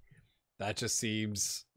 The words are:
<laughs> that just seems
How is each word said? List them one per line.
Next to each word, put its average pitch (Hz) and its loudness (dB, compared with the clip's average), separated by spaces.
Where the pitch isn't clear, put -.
<laughs> - -20
that 101 -2
just - 0
seems 107 0